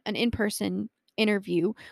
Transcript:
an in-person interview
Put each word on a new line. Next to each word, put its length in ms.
an 100
in-person 720
interview 560